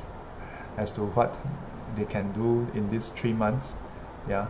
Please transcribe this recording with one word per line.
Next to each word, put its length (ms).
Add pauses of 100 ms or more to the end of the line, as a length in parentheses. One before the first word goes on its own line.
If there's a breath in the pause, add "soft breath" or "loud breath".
(760 loud breath)
as 160
to 80
what 340 (600)
they 80
can 280
do 320 (140)
in 100
these 220
three 220
months. 420 (540)
Yeah. 220